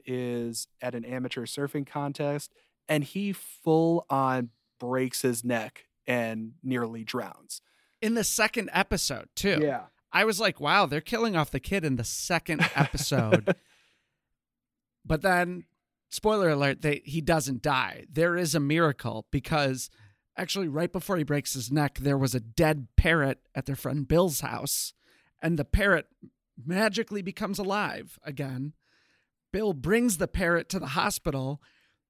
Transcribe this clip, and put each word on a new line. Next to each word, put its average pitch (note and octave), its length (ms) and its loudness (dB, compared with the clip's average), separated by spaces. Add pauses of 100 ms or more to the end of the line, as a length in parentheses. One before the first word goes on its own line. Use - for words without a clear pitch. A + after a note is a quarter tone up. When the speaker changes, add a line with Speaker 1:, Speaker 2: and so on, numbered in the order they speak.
Speaker 1:
is A#2+ 600 -4 (140)
at B2 140 -6
an A#2 100 -8
amateur B2+ 400 -6
surfing C#3+ 420 -6
contest C#3+ 640 -4 (360)
and D3+ 160 2
he G3+ 260 -4
full E3 800 2
on C3 400 2 (300)
breaks B2+ 420 -2
his A#2+ 240 0
neck B2 420 -4 (180)
and A2+ 560 -2
nearly A#2 440 -4
drowns. - 560 -10 (400)
Speaker 2:
In A3+ 140 0
the G#3+ 100 2
second G#3+ 480 0
episode, E3+ 600 0
too. G3 280 2
Speaker 1:
Yeah. C#3 240 0 (260)
Speaker 2:
I F3+ 140 4
was G#3+ 160 0
like, G3+ 180 0
"Wow, E3 280 4
they're C#3+ 120 0
killing A3 380 0
off D3+ 140 0
the C#3 100 -2
kid F#3+ 240 -2
in C3 100 0
the A2+ 80 -2
second E3 680 -2
Speaker 1:
<laughs> - 40 -6
Speaker 2:
episode." C#3 800 2 (1500)
But D#3 160 0
then, F3+ 440 2 (440)
spoiler G#3 400 4
alert, C#3 320 2
they, D3 220 0
he D3+ 160 -4
doesn't C#3 420 0
die. B2+ 480 0
There E3+ 280 2
is E3 180 0
a D#3 60 2
miracle C#3 680 0
because C#3 580 -2 (480)
actually F#3 320 -2
right D#3+ 220 -2
before F#3 260 -2
he D#3 60 2
breaks C#3+ 320 -2
his B2 180 -4
neck, D3 260 2
there C#3 180 2
was C3 160 2
a B2 60 2
dead C#3 560 0
parrot D#3 460 4 (120)
at C#3 120 -6
their C#3 100 -4
friend C3+ 320 -4
Bill's E3 320 4
house, - 540 -4 (480)
and E3 180 2
the C#3 60 0
parrot F#3+ 420 2 (580)
magically G3+ 560 0
becomes F#3+ 380 -6
alive G3 640 -4
again. C3+ 500 -6 (800)
Bill G3+ 220 0
brings F#3+ 440 2
the F3 120 -2
parrot E3+ 400 0
to F#3+ 100 -2
the D3+ 80 -6
hospital, C#3 760 -2 (480)